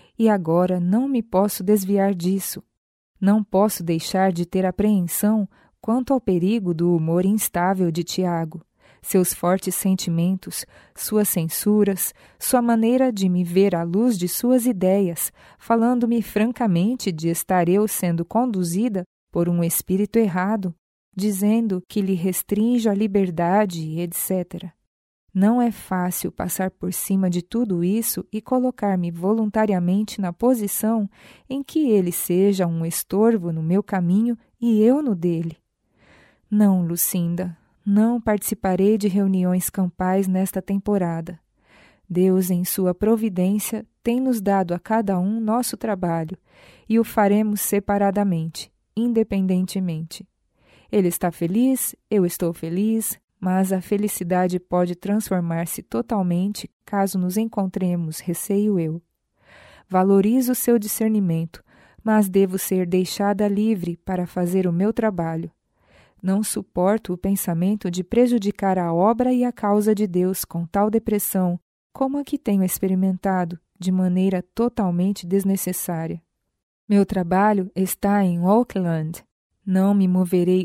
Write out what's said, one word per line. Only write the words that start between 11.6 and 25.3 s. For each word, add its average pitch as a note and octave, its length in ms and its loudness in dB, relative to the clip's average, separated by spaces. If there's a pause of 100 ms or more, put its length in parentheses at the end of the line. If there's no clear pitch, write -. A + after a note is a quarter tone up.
sua B3 240 0
maneira A#3 500 2
de G3 160 0
me F3+ 140 2
ver F#3 320 2
à E3 80 -2
luz G3+ 340 0
de F3 120 -2
suas B3 360 0
ideias, F#3 680 0 (260)
falando-me A#3 640 0
francamente G#3+ 880 0
de D#3+ 180 -4
estar E3+ 400 0
eu G#3 200 2
sendo E3+ 360 -2
conduzida G3 800 -2 (280)
por F3 160 0
um E3+ 160 0
espírito F#3+ 560 0
errado, F#3+ 520 -2 (440)
dizendo G#3 720 0
que G#3+ 120 -4
lhe G3 140 0
restrinjo G#3 760 0
a G3+ 60 2
liberdade, F3+ 1040 0
et E3+ 160 -6
cetera. F3 580 -6 (640)